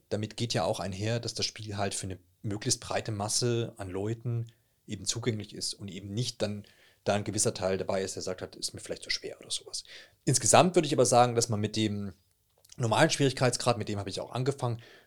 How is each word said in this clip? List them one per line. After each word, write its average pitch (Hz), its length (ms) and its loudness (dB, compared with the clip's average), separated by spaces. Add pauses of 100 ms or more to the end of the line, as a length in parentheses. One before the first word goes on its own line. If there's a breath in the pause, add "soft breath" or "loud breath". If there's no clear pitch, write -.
damit 107 280 -4
geht 110 160 -4
ja 117 120 2
auch 107 140 -2
einher, 104 400 -4
dass 117 140 -8
das 98 120 -4
Spiel 107 320 -8
halt 101 180 -2
für - 120 -6
eine 92 120 -8 (220)
möglichst 110 400 -2
breite 101 300 -4
Masse 117 640 0
an 98 120 -10
Leuten 113 580 -4 (400 soft breath)
eben 95 180 -8
zugänglich 113 500 -4
ist - 180 -6
und 104 140 -12
eben 98 260 -10
nicht - 280 -4
dann 104 240 -4 (380 soft breath)
da 101 120 2
ein 104 80 0
gewisser 104 300 0
Teil 95 240 0
dabei 98 260 -2
ist, 95 120 -6
der 92 80 -8
sagt 92 180 -6
hat, 92 140 -12
„Ist - 180 -8
mir - 80 -12
vielleicht - 220 -10
zu - 60 -18
schwer“ - 300 -6
oder - 120 -12
sowas. - 320 -8 (420 loud breath)
Insgesamt 147 500 6
würde 160 120 6
ich 139 60 0
aber 131 120 6
sagen, 120 300 6
dass 113 140 2
man 107 100 0
mit 104 160 -2
dem 101 380 0 (640)
normalen 120 320 6
Schwierigkeitsgrad, 127 680 2
mit 107 120 -6
dem 104 100 -2
habe 98 100 -6
ich 95 120 -6
auch - 100 -8
angefangen, 120 500 -2 (260 loud breath)